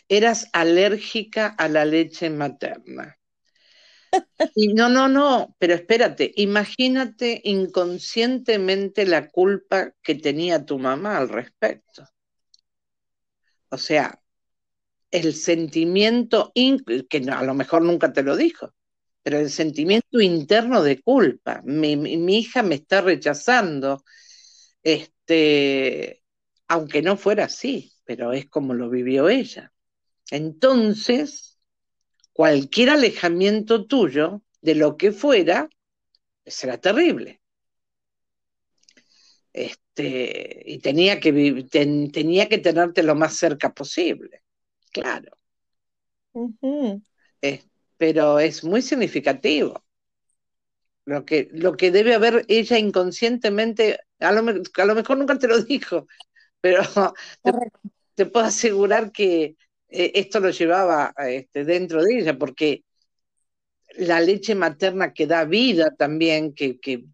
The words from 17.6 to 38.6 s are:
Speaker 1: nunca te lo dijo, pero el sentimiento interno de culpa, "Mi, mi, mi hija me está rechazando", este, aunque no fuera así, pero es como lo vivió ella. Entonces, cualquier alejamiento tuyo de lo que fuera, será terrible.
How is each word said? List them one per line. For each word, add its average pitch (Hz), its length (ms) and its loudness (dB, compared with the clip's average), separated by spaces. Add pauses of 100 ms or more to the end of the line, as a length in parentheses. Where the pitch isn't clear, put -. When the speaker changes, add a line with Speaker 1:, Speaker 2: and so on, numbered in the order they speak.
Speaker 1:
nunca 165 300 2
te 139 100 0
lo 139 140 0
dijo, - 380 -2 (480)
pero 147 160 -2
el 147 120 -2
sentimiento 170 720 0
interno 208 600 2
de 139 200 2
culpa, 175 600 2
"Mi, 151 320 0
mi, 151 220 -4
mi 185 200 2
hija 233 240 -2
me 165 140 0
está 190 260 0
rechazando", 147 1000 0 (800)
este, 143 1400 0 (460)
aunque 151 340 -2
no 190 140 0
fuera 202 300 0
así, - 460 -8 (120)
pero 120 280 -6
es 139 180 -6
como 135 240 -4
lo 120 160 -6
vivió 131 380 0
ella. - 440 -2 (580)
Entonces, 220 1300 0 (760)
cualquier 151 580 2
alejamiento 208 960 0
tuyo 175 560 0 (200)
de 156 140 2
lo 151 220 2
que 202 140 2
fuera, 220 560 2 (800)
será 127 340 -10
terrible. 220 600 0 (2000)